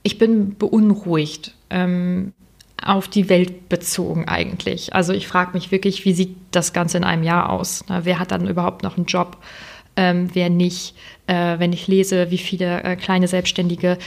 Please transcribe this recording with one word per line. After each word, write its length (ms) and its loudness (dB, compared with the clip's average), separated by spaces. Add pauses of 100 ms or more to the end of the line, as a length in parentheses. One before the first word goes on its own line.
ich 160 -2
bin 380 2
beunruhigt, 960 2 (160)
ähm, 640 -2 (500)
auf 260 0
die 200 2
Welt 400 2
bezogen 600 -4
eigentlich. 680 -4
Also 200 2
ich 120 -4
frag 280 0
mich 160 -6
wirklich, 340 0
wie 80 4
sieht 240 0 (140)
das 240 0
Ganze 240 0
in 60 0
einem 180 2
Jahr 260 2
aus? 400 -4
Na, 160 -2
wer 140 0
hat 120 -4
dann 180 -2
überhaupt 340 -2
noch 140 -4
einen 100 -2
Job? 320 -2 (580)
Ähm, 380 2
wer 160 2
nicht? 460 0 (320)
Äh, 320 0
wenn 120 2
ich 140 -6
lese, 460 4
wie 60 2
viele, 440 -2
äh, 140 -2
kleine 320 2
Selbstständige 680 0 (100)